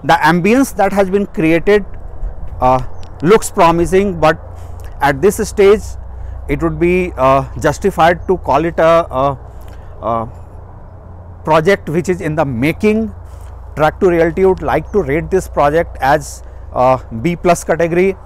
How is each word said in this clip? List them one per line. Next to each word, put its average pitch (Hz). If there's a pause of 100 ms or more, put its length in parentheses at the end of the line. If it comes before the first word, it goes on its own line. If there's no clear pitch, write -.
the 151
ambience 180
that 196
has 196
been 202
created, 170 (760)
uh, 127 (440)
looks 202
promising, 170
but 156 (640)
at 139
this 202 (100)
stage 202 (680)
it 139
would 156
be, 180
uh, 135 (160)
justified 170
to 180
call 147
it 170
a, 165
a, 131 (640)
a 113 (1120)
project 165
which 165
is 180
in 156
the 156
making. 190 (640)
Track 151
to 190
Realty 170
would 185
like 147
to 208
rate 156
this 185
project 156
as, 143 (300)
uh, 127 (240)
B 170
plus 170
category. 175 (100)